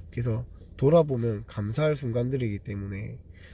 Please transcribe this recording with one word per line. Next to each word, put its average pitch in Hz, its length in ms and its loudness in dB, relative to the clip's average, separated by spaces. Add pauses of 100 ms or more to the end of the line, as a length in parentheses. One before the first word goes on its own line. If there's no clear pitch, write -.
(120)
그래서 120 340 -2 (320)
돌아보면 131 720 4
감사할 131 480 0
순간들이기 123 640 -2
때문에 101 600 -8 (340)